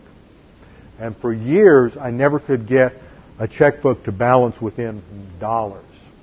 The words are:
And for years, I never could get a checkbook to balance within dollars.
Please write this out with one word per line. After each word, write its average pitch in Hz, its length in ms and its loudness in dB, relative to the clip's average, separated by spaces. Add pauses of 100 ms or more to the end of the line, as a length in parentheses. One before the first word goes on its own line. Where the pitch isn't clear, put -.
(1000)
And 110 180 -10
for 120 160 -4
years, 131 640 4
I 131 120 -10
never 139 280 0
could 127 280 -4
get 127 280 2 (440)
a 110 100 -6
checkbook 143 560 0
to 110 80 -6
balance 120 500 0
within 110 400 -10 (380)
dollars. 104 440 -8 (380)